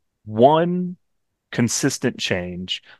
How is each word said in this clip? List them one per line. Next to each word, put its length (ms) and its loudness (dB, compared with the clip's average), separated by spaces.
one 720 2
consistent 680 0
change, 640 -6